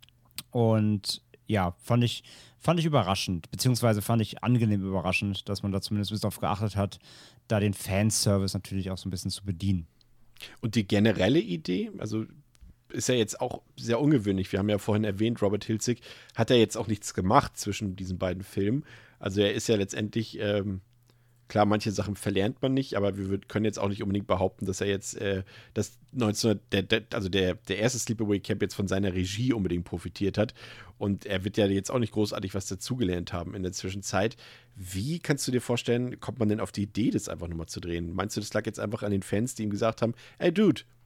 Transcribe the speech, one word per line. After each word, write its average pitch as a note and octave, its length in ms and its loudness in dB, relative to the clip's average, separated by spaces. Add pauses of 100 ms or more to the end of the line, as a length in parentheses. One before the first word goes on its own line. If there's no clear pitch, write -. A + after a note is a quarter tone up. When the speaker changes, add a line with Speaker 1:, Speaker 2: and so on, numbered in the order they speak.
(500)
Speaker 1:
Und G#2+ 720 2 (240)
ja, F#2 340 0
fand A#2+ 220 2
ich, - 220 -2 (340)
fand E3+ 220 2
ich D#3 60 0
überraschend, G2 680 2
beziehungsweise A#2 500 2
fand A#2 180 2
ich - 220 -4
angenehm G#2+ 420 2
überraschend, F#2+ 640 -2
dass G2+ 140 -4
man G2+ 80 -2
da G2 100 -2
zumindest G2+ 300 -2
ein G#2+ 40 -4
bisschen G#2 140 -2
drauf - 120 -6
geachtet A2 340 -2
hat, G2 240 -2 (480)
da G#2+ 140 2
den G#2 120 2
Fanservice G2+ 840 2
natürlich F#2+ 360 -4
auch F#2 80 -6
so - 80 -12
ein F#2+ 40 -4
bisschen F#2 200 -6
zu - 140 -8
bedienen. F#2 420 0 (760)
Speaker 2:
Und A2+ 140 -4
die G#2+ 140 2
generelle G#2 520 6
Idee, F#3+ 580 -4
also A2 260 -4 (640)
ist - 200 -4
ja B2+ 60 4
jetzt A2 260 0
auch - 220 -6 (140)
sehr A#2 240 0
ungewöhnlich. G#2 500 4
Wir G2 80 0
haben G2+ 100 2
ja G#2 100 2
vorhin G#2+ 260 2
erwähnt, G#2+ 360 0
Robert G2+ 240 2
Hilzig A#2 360 -2 (340)
hat - 160 0
ja B2+ 60 8
jetzt A2 200 6
auch A2+ 120 -4
nichts - 260 -4
gemacht G#2 420 4
zwischen G2+ 380 -4
diesen F#2 240 -6
beiden F#2 240 -2
Filmen. G#2 420 0 (360)
Also G2+ 200 -2
er G2+ 140 4
ist A#2 140 -2
ja A2+ 80 6
letztendlich, G#2+ 640 -2
ähm, G2+ 400 0 (680)
klar, G#2 180 4
manche G#2+ 240 2
Sachen F#2+ 260 -2
verlernt G2+ 440 0
man C3 140 2
nicht, C3+ 200 0
aber G2+ 220 2
wir F#2+ 120 -4
würd-, G2 200 -4
können G#2+ 160 0
jetzt G#2+ 140 0
auch G2+ 100 0
nicht G2+ 140 -4
unbedingt G2 240 0
behaupten, F#2+ 400 0
dass F#2+ 160 -2
er G2+ 60 2
jetzt, G2 280 -2
äh, G2 260 -2 (300)
das - 260 -4 (140)
neunzehnhundert, A2 600 0
der, G2 100 4
der, A2 200 0 (120)
also F#2+ 160 -2
der, F#2 240 2
der F#2+ 240 -4
erste B2 200 0
Sleepaway G#2 420 0
Camp G#2 200 -4
jetzt G2+ 140 -2
von G2+ 140 -2
seiner F#2+ 260 0
Regie G2+ 400 0
unbedingt F2 300 0
profitiert F#2 520 -4
hat. - 160 2 (460)
Und G2+ 260 -2
er F#2+ 200 -4
wird G2+ 120 -4
ja G#2 100 6
jetzt G2 240 0
auch C3 80 0
nicht A#2 140 0
großartig G#2 420 -2
was G2 120 -4
dazugelernt F#2 680 -2
haben F2 220 -6
in G2 80 -6
der F2+ 100 -4
Zwischenzeit. G2 640 -2 (400)
Wie F#2+ 420 -6
kannst - 300 -2
du - 20 -2
dir B2 120 0
vorstellen, A#2+ 580 -2
kommt - 180 -8
man G#2+ 120 2
denn G#2+ 100 0
auf F#2+ 120 -4
die G#2 100 -4
Idee, G2+ 280 0
das A#2 200 -2
einfach F2 180 -8
nochmal E2 200 -8
zu - 120 -10
drehen? E2+ 340 -4
Meinst F#2 220 -4
du, A2 40 -2
das G2+ 120 -8
lag G#2+ 140 -2
jetzt G#2+ 140 -6
einfach G#2+ 220 -4
an G2+ 100 -2
den G2 100 2
Fans, A2 320 -2
die A2 80 -6
ihm G#2+ 80 -2
gesagt A2 320 0
haben, A#2 120 0 (240)
„Ey, E3+ 140 2
Dude, F3+ 300 4 (240)